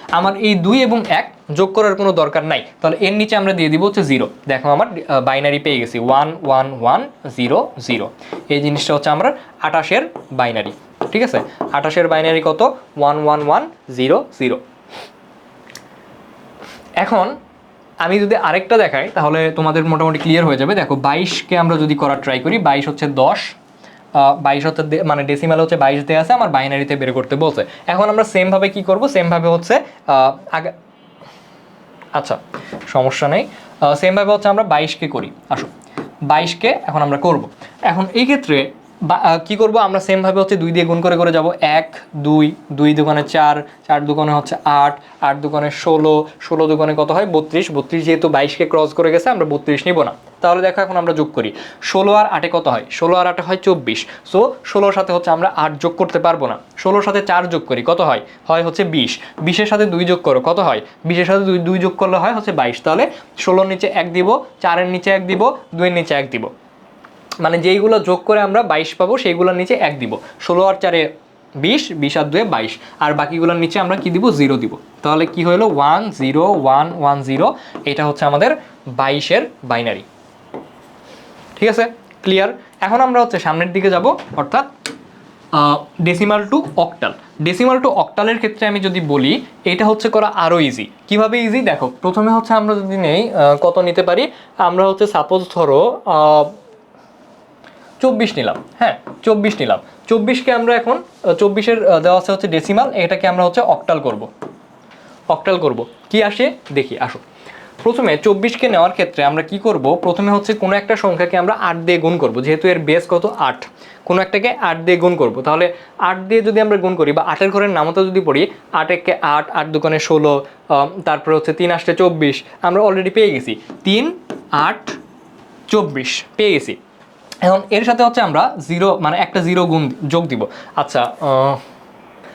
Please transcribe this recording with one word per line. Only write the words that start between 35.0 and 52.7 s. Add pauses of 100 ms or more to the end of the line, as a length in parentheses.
করি। (180)
আসো, (560)
বাইশকে
এখন
আমরা
করব। (340)
এখন
এই
ক্ষেত্রে (320)
বা,
আহ,
কি
করব?
আমরা
সেমভাবে
হচ্ছে
দুই
দিয়ে
গুণ
করে
করে
যাব।
এক, (200)
দুই, (200)
দুই
দুগুণে
চার, (260)
চার
দুগুণে
হচ্ছে
আট, (220)
আট
দুগুণে
ষোলো, (120)
ষোলো
দুগুণে
কত
হয়?
বত্রিশ।
বত্রিশ
যেহেতু
বাইশকে
ক্রস
করে
গেছে,
আমরা
বত্রিশ
নিব
না। (280)
তাহলে
দেখো,
এখন
আমরা
যোগ
করি, (300)
ষোলো
আর
আটে
কত
হয়?